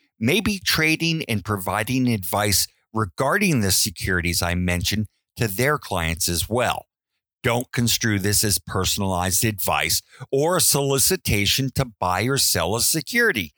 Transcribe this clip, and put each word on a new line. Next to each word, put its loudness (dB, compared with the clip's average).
may 2
be -2
trading 0
and -2
providing 0
advice 0
regarding 2
the 2
securities 0
I 0
mentioned 0
to 0
their 0
clients -2
as -2
well. -2
Don't 0
construe 0
this 0
as 0
personalized -2
advice 0
or 2
a 2
solicitation 0
to 0
buy -2
or 0
sell 0
a -2
security. 0